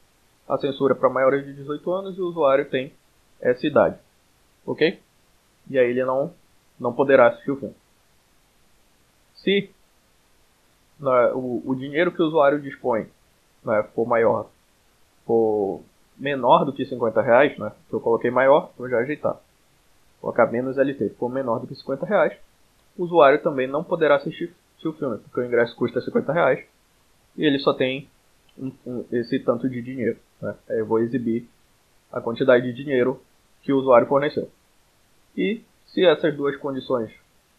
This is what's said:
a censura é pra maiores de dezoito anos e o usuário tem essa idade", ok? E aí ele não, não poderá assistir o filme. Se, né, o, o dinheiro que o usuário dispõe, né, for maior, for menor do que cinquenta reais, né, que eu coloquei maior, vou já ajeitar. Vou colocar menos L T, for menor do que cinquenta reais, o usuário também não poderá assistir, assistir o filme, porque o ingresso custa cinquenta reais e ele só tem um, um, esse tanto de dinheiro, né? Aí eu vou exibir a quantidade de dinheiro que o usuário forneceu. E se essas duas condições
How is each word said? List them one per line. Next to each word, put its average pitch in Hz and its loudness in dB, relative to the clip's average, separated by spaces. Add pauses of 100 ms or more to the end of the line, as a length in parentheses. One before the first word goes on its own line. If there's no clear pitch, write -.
(480)
a 135 -2
censura 139 -2
é 123 0
pra 127 2
maiores 135 2
de 139 -16
dezoito 147 -10
anos 190 -6
e 190 -8
o 175 -4
usuário 139 0
tem 135 -6 (500)
essa 123 -2
idade", 110 2 (680)
ok? - -2 (680)
E 135 0
aí 123 4
ele 127 -2
não, 135 -2 (440)
não 123 -4
poderá 135 6
assistir - -2
o 135 -2
filme. - -12 (1600)
Se, 196 0 (1300)
né, 127 2
o, 127 -6
o 135 -2
dinheiro 147 -2
que 180 -4
o 165 4
usuário 147 2
dispõe, 127 -6 (540)
né, 107 0 (120)
for 117 0
maior, 113 0 (760)
for 107 0 (360)
menor 139 0
do 135 -6
que 131 -6
cinquenta 117 -2
reais, 127 4
né, 107 -8 (160)
que - -8
eu 107 -2
coloquei 117 0
maior, 135 4
vou 123 -12
já 120 0
ajeitar. 131 -4 (880)
Vou 117 -6
colocar 110 2
menos 131 -4
L 135 0
T, 101 -4
for 123 -8
menor 127 -4
do 127 -12
que 135 -14
cinquenta 135 -8
reais, 170 0 (600)
o 185 -4
usuário 151 6
também 131 -2
não 147 -4
poderá 147 2
assistir, 170 -8 (200)
assistir - -8
o 156 -8
filme, 131 -6
porque - -8
o 123 -2
ingresso 120 0
custa 123 -2
cinquenta - -4
reais 151 0 (680)
e 156 -2
ele 139 2
só 139 0
tem 131 -4 (480)
um, 131 -10 (160)
um, 123 -8
esse 120 -2
tanto 127 -2
de 120 -8
dinheiro, 123 -6 (220)
né? 104 -8 (120)
Aí 113 -2
eu 110 -4
vou 110 0
exibir 117 -2 (640)
a - -10
quantidade 123 2
de 123 -8
dinheiro 131 0 (380)
que 139 -2
o 135 2
usuário 127 6
forneceu. 143 -2 (840)
E 196 -4 (260)
se 180 0
essas 156 2
duas 143 -4
condições 127 -6 (480)